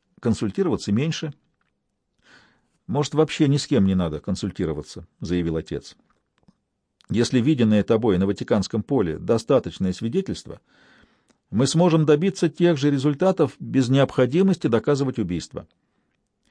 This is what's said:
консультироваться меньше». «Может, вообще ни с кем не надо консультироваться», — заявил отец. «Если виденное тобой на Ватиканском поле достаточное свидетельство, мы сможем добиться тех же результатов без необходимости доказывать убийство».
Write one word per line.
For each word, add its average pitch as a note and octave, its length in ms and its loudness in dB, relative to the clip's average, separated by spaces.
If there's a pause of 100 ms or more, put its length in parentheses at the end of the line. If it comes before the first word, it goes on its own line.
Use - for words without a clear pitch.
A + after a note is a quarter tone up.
(200)
консультироваться A2+ 720 -2
меньше». D3 400 -2 (1500)
«Может, C#3+ 280 -4
вообще D3+ 340 2
ни C#3+ 80 4
с C#3 100 -4
кем G2+ 200 4
не F#2+ 80 2
надо D#2+ 260 -2
консультироваться», — E2+ 880 -6 (140)
заявил E2 360 -2
отец. D#2 400 -8 (1120)
«Если A#2+ 320 0
виденное A2+ 420 2
тобой A2 360 2
на F#2+ 80 2
Ватиканском G#2 560 -2
поле F2+ 360 -2
достаточное G2 720 0
свидетельство, A#2 680 -6 (920)
мы B2 160 2
сможем D#3+ 380 4
добиться E3 440 2
тех E3+ 300 2
же C#3+ 120 0
результатов D3 680 0
без A#2+ 280 0
необходимости C#3 760 2
доказывать C3 520 0
убийство». E2+ 500 -6 (840)